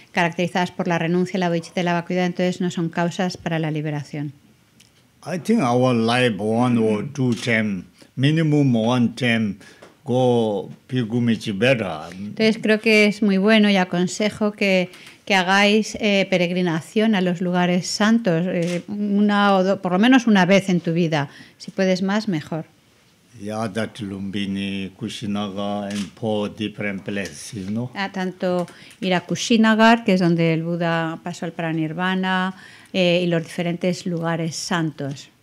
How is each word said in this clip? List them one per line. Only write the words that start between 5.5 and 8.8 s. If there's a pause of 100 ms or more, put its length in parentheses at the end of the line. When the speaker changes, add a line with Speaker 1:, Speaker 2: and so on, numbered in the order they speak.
Speaker 2:
our
life,
one
or
two
time, (320)
minimum
one